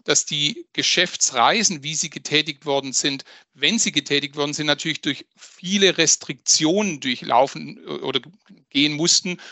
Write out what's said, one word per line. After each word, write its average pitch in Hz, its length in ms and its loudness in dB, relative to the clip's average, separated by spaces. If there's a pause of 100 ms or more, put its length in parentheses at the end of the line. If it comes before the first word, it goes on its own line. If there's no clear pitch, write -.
dass - 240 0
die 151 460 -4
Geschäftsreisen, 156 1080 2
wie 151 140 -6
sie 160 160 -4
getätigt 151 560 -2
worden 139 260 -2
sind, 139 300 -2 (320)
wenn 160 240 0
sie 208 120 0
getätigt 143 440 -2
worden 143 180 -2
sind, 151 140 -4
natürlich 147 340 -2
durch 147 240 -6 (100)
viele 190 600 0
Restriktionen 160 1000 2
durchlaufen, 135 880 0
äh, - 20 -16
oder 139 320 -4 (480)
gehen 151 240 2
mussten, 170 440 0 (140)